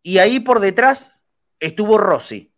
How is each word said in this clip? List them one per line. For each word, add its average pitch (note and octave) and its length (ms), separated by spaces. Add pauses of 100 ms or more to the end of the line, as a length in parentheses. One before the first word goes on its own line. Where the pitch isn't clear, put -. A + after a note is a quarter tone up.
y F#3 160
ahí A3+ 220
por B3 200
detrás A#3 640 (360)
estuvo G#3 380
Rossi. C#3+ 600